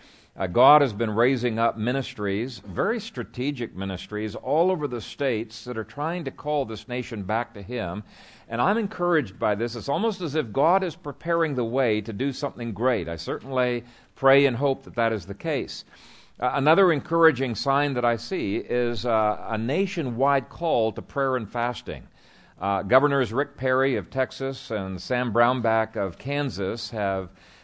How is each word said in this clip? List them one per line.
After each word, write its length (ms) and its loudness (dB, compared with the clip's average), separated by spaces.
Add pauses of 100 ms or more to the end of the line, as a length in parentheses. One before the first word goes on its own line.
(360)
Uh, 100 -2
God 360 8
has 120 2
been 160 0
raising 480 2
up 200 2
ministries, 800 -2
very 400 -2
strategic 760 -6
ministries, 600 -6
all 340 0
over 180 -2
the 140 -4
states 640 -4
that 140 -6
are 80 -4
trying 400 -6
to 60 -4
call 340 -2
this 220 -10
nation 360 -6
back 320 -2
to 80 -10
Him. 400 -4 (440)
And 140 -4
I'm 160 2
encouraged 640 0
by 160 2
this. 200 -2
It's 140 -6
almost 320 -2
as 140 -6
if 160 -2
God 320 4
is 120 -4
preparing 600 -2
the 100 0
way 360 2
to 120 -6
do 180 0
something 420 -6
great. 360 0
I 60 -4
certainly 680 -2 (300)
pray 300 8
and 120 2
hope 260 0
that 120 -18
that 180 2
is 120 -4
the 80 -8
case. 500 -4 (560)
Uh, 140 0
another 380 6
encouraging 640 0
sign 400 0
that 100 0
I 100 2
see 420 -4
is, 500 -2
uh, 420 0
a 80 -2
nationwide 920 0
call 420 0
to 100 -10
prayer 340 -2
and 140 -4
fasting. 580 -6 (540)
Uh, 220 0
Governors 500 4
Rick 240 -2
Perry 380 0
of 160 -6
Texas 580 -4
and 320 -4
Sam 320 -2
Brownback 640 4
of 240 -4
Kansas 720 -4
have, 400 -2 (320)